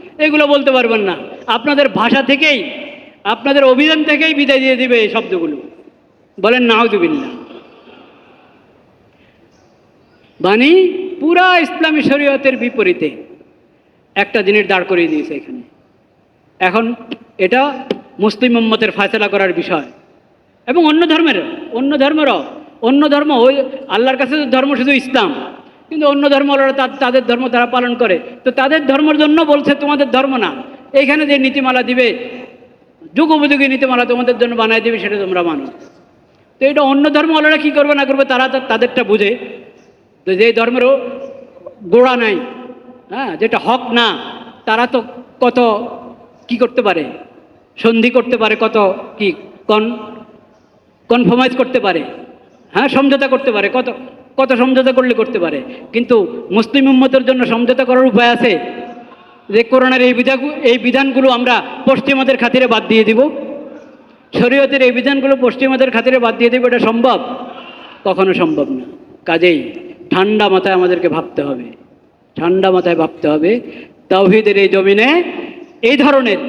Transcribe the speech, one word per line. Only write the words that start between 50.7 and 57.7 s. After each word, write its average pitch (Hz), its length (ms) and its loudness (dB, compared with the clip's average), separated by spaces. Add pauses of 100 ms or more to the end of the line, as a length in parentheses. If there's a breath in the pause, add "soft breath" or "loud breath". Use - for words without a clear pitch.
কনফার্মাইজ 247 480 2
করতে 254 220 -2
পারে, 180 240 -2 (680)
হ্যাঁ, 254 140 0
সমঝোতা 269 400 2
করতে 262 240 0
পারে, 202 220 -2
কত, 247 200 -4 (440)
কত 269 160 0
সমঝোতা 254 380 2
করলে 247 220 2
করতে 220 260 -2
পারে। 151 220 -4 (320 loud breath)
কিন্তু 233 580 0
মুসলিম 262 380 2
উম্মতের 262 360 4
জন্য 254 220 0
সমঝোতা 240 380 0